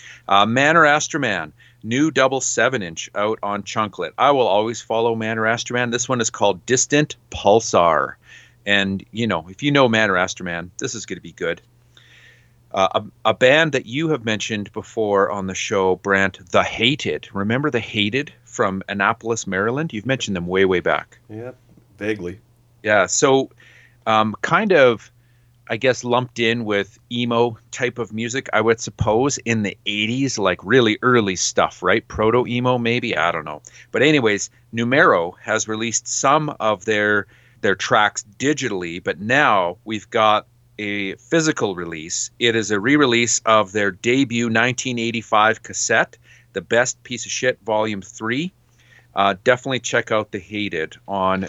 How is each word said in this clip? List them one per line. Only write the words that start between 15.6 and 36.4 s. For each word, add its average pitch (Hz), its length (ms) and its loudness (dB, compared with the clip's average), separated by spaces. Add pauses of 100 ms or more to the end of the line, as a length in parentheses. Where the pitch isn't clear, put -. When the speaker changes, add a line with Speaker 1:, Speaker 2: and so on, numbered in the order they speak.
Speaker 1:
Brant, 98 420 0 (120)
The 98 120 4
Hated. 107 680 -2
Remember 113 380 -2
The 120 100 -2
Hated 110 520 -4 (120)
from 98 440 -4
Annapolis, 110 580 -2
Maryland? 113 460 -2
You've 104 140 -8
mentioned 127 300 -4
them 87 100 -6
way, 95 180 2
way 92 160 2
back. 78 380 -2 (120)
Speaker 2:
Yep, 117 260 -14 (420)
vaguely. 101 420 -6 (420)
Speaker 1:
Yeah, 104 240 4
so, 135 440 2 (560)
um, 110 360 2
kind 190 300 2
of, 127 380 4 (580)
I 113 100 -4
guess, 123 260 0
lumped 123 340 -2
in 117 260 0
with 101 340 -2 (120)
emo 120 460 0 (140)
type - 280 -6
of 110 140 -8
music, 117 400 -6
I 110 80 2
would 113 200 2
suppose, 113 580 0
in 113 240 -2
the 98 140 -4 (100)
eighties, 113 520 -2
like, 92 240 0
really 110 400 4
early 113 340 2
stuff, - 460 -2
right? 90 240 2
Proto-emo, 120 720 0
maybe? 117 380 -2
I 82 160 0
don't 80 120 -6
know. 76 180 -12 (280)
But 110 120 0
anyways, 127 480 2 (220)
Numero 117 680 2
has 107 260 -2
released 110 420 -6
some 147 520 0